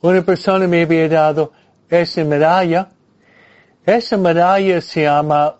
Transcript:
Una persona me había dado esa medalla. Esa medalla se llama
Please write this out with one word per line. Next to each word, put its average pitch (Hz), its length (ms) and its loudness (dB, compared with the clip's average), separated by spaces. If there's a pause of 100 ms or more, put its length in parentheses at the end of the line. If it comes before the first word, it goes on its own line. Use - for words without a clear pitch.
Una 180 200 2
persona 190 460 -2
me 170 160 0
había 160 240 0
dado 156 440 0 (380)
esa 170 340 -2
medalla. 165 640 0 (960)
Esa 226 320 0
medalla 180 640 2
se - 220 -4
llama 147 560 0